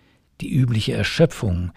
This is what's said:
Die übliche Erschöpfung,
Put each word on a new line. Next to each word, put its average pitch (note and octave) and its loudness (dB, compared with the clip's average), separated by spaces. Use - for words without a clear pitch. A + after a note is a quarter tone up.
Die - -8
übliche B2 2
Erschöpfung, G2 0